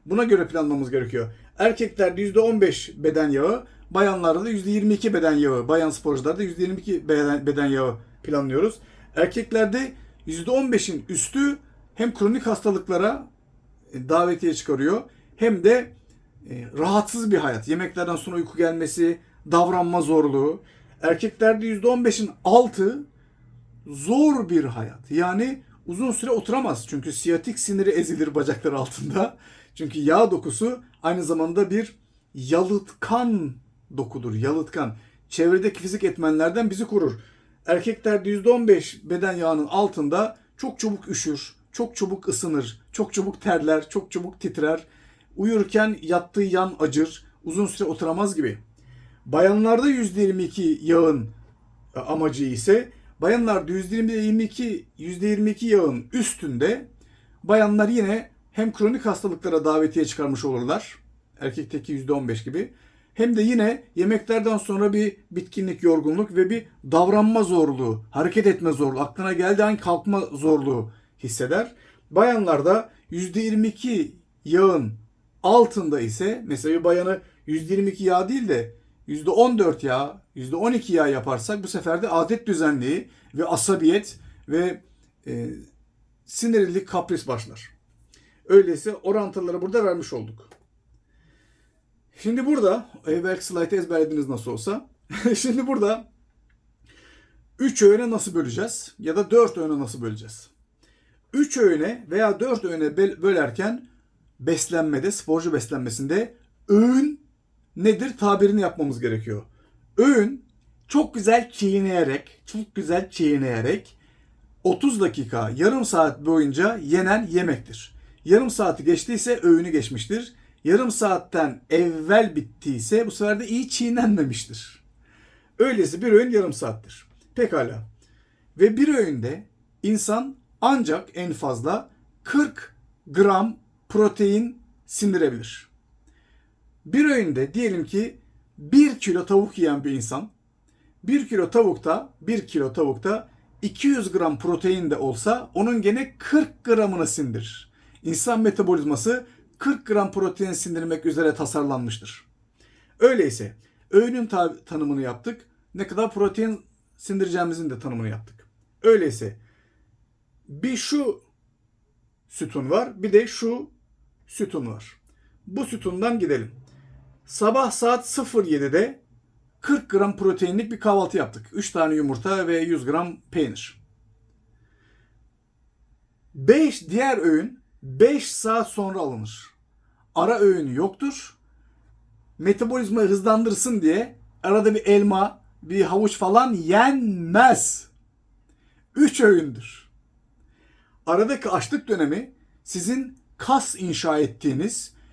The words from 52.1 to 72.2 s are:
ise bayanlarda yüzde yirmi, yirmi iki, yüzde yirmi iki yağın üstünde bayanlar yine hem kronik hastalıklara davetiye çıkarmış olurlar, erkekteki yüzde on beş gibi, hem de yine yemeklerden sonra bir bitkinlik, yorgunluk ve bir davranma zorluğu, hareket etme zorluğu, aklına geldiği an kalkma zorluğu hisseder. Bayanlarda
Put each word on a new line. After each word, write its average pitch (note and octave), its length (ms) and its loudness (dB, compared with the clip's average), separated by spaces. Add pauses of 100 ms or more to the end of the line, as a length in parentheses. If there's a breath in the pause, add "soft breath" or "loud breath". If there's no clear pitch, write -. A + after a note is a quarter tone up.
ise G3 460 2 (300 soft breath)
bayanlarda G3+ 500 0
yüzde F#3+ 240 -6
yirmi, A3+ 160 0
yirmi A3 320 0
iki, A3 420 -6 (120)
yüzde F3 300 -6
yirmi G#3+ 220 2
iki G#3 160 -4
yağın F3 480 2
üstünde F#3+ 760 -2 (560 soft breath)
bayanlar G#3 460 4
yine A3+ 400 0 (220)
hem A3 220 -2
kronik A3 320 0
hastalıklara E3 600 -2
davetiye D#3 400 2
çıkarmış C#3 400 -4
olurlar, C3+ 500 -4 (440)
erkekteki C#3+ 520 -8
yüzde C3+ 220 -4
on C3+ 140 -2
beş A2 160 -4
gibi, F3 300 -6 (400 soft breath)
hem A#3 220 2
de G#3+ 60 4
yine A#3 420 2 (120)
yemeklerden G#3+ 640 0
sonra G3+ 360 0
bir G#3 240 0 (140)
bitkinlik, F#3 520 -6
yorgunluk E3+ 520 2
ve F#3 140 4
bir A3+ 160 -4 (260 loud breath)
davranma G#3+ 520 4
zorluğu, C3+ 680 0
hareket F3+ 360 0
etme E3+ 240 2
zorluğu, C3+ 280 -2
aklına F#3 340 -4
geldiği F#3+ 300 2
an G#3+ 140 2
kalkma F#3+ 420 0
zorluğu C#3 720 0 (280 soft breath)
hisseder. C#3+ 560 -4 (360 soft breath)
Bayanlarda G3 800 4 (200 soft breath)